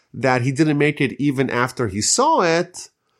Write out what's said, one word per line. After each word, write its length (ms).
that 280
he 100
didn't 260
make 240
it 200
even 280
after 380
he 140
saw 400
it. 480